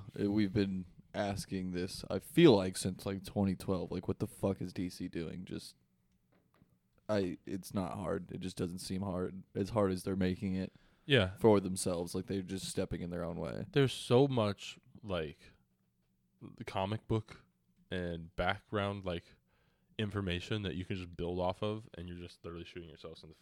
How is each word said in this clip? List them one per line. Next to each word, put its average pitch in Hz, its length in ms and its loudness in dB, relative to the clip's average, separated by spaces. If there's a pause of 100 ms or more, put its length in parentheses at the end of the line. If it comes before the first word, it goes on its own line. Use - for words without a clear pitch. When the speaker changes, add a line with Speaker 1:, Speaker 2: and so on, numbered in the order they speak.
(160)
Speaker 1:
it, 104 100 2
we've 101 260 4
been 98 340 2 (280)
asking 95 560 -2
this, 90 400 -4
I 95 80 0
feel 156 380 10
like, 95 200 2
since, - 300 -4
like, 98 180 -4
twenty 98 300 2
twelve, 90 380 -2
like, 90 160 -6
what 95 100 -2
the - 80 -2
fuck 98 340 -2
is 90 120 -6
D 90 180 -4
C 90 160 -10
doing? 87 380 -6
Just, - 320 -12 (1300)
I, 98 380 2
it's 90 260 -8
not 95 240 -2
hard. 90 360 -4
It 95 80 -8
just 92 160 -8
doesn't 92 240 -4
seem 92 220 -4
hard, 92 420 -4 (100)
as 98 160 -2
hard 101 220 4
as 92 100 -2
they're 95 140 -2
making 92 400 0
it 92 160 -4 (340)
Speaker 2:
Yeah. 113 320 6
Speaker 1:
for 107 220 8
themselves. 92 560 -2
Like, 92 100 -4
they're 98 160 -2
just 92 260 -6
stepping 90 340 -2
in 87 80 -6
their 87 140 -4
own 85 120 -4
way. 78 340 -6
Speaker 2:
There's 139 220 4
so 127 340 6
much, 113 520 0 (260)
like, 85 480 -4 (1080)
the 110 60 -12
comic 101 420 -4
book - 360 -2 (500)
and 85 420 -6
background, 101 720 -2
like, 87 320 -6 (640)
information 101 600 -2
that 90 120 -2
you 92 100 -4
can 101 120 -4
just 87 200 -8
build 87 220 -2
off 90 240 0
of, 107 220 -4 (120)
and 87 120 -10
you're 87 100 -10
just - 260 -16
literally 85 200 -10
shooting 85 240 -14
yourselves 80 340 -16
in 80 60 -18
the 80 140 -20